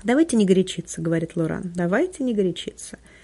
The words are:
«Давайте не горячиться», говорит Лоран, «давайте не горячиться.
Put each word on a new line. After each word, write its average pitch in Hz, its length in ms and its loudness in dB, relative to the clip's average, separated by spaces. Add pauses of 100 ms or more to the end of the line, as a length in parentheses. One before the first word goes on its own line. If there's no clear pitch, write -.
«Давайте 254 320 2
не 214 100 6
горячиться», 185 560 0
говорит 165 320 -2
Лоран, 165 400 -4
«давайте 202 480 -2
не 254 100 0
горячиться. - 640 -4 (280)